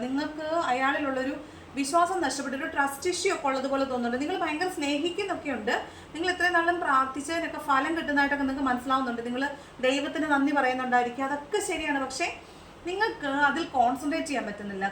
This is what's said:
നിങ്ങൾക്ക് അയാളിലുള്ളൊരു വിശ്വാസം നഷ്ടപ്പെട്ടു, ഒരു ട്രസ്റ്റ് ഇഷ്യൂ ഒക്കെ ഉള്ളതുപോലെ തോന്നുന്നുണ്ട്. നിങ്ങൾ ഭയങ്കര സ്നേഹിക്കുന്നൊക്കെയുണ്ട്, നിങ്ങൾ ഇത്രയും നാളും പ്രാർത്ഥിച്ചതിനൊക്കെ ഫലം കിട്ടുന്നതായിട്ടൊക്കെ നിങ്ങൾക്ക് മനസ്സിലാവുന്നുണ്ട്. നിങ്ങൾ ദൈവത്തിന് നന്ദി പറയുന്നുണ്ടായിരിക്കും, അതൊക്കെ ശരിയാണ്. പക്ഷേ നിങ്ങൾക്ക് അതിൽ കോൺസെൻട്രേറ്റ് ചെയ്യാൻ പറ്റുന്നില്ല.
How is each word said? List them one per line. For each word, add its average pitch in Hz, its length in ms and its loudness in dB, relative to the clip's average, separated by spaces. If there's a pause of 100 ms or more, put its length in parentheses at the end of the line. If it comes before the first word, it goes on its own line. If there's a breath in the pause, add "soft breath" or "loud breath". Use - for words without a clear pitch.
നിങ്ങൾക്ക് 302 420 -4 (240)
അയാളിലുള്ളൊരു 269 640 0 (440 loud breath)
വിശ്വാസം 339 460 2
നഷ്ടപ്പെട്ടു, 269 320 -4
ഒരു 320 180 -4
ട്രസ്റ്റ് 277 380 0
ഇഷ്യൂ 381 220 0
ഒക്കെ - 140 -2
ഉള്ളതുപോലെ 269 400 2
തോന്നുന്നുണ്ട്. 247 340 0
നിങ്ങൾ 370 200 -2
ഭയങ്കര 311 340 0
സ്നേഹിക്കുന്നൊക്കെയുണ്ട്, 294 960 -2 (400 loud breath)
നിങ്ങൾ 339 200 0
ഇത്രയും 349 240 2
നാളും 339 280 4
പ്രാർത്ഥിച്ചതിനൊക്കെ 285 720 0 (100)
ഫലം 277 280 4
കിട്ടുന്നതായിട്ടൊക്കെ 285 480 2
നിങ്ങൾക്ക് 269 240 0
മനസ്സിലാവുന്നുണ്ട്. 247 580 0
നിങ്ങൾ 247 160 -2 (440 loud breath)
ദൈവത്തിന് 285 460 0
നന്ദി 277 260 4
പറയുന്നുണ്ടായിരിക്കും, 254 680 2
അതൊക്കെ 294 320 -2 (100)
ശരിയാണ്. 311 360 0
പക്ഷേ 339 220 -2 (640 loud breath)
നിങ്ങൾക്ക് 381 400 0 (200)
അതിൽ 294 140 0 (140)
കോൺസെൻട്രേറ്റ് 277 520 2
ചെയ്യാൻ 233 200 0
പറ്റുന്നില്ല. 196 420 -4